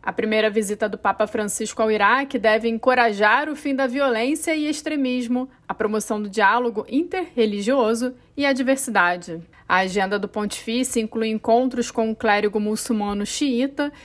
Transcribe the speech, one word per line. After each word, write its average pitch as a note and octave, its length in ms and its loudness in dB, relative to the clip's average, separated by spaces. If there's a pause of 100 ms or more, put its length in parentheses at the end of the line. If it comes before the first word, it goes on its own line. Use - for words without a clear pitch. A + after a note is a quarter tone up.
A - 100 -4
primeira G#3+ 360 2
visita G#3 400 0
do G#3 80 -4
Papa G3 300 0
Francisco G#3+ 560 -4
ao A3 80 2
Iraque A#3 480 2
deve A3 300 4
encorajar A#3 800 4
o D4 60 -6
fim C#4 200 -4
da C4+ 120 0
violência C4+ 680 0
e D4+ 120 -2
extremismo, B3+ 800 -2 (200)
a G#3+ 60 -6
promoção G#3+ 480 -2
do G3+ 80 -6
diálogo G#3+ 580 0
interreligioso A#3+ 1300 0 (220)
e C#4+ 100 0
a C#4 60 2
diversidade. G3 880 0 (280)
A F3+ 100 2
agenda F#3+ 400 0
do G#3 100 -4
pontifício A3+ 720 -4
inclui A3 280 -4
encontros A#3 640 0
com A3 180 -2
um A3 60 -2
clérigo G#3 440 2
muçulmano G#3 680 -2
xiita C#4 680 -2 (120)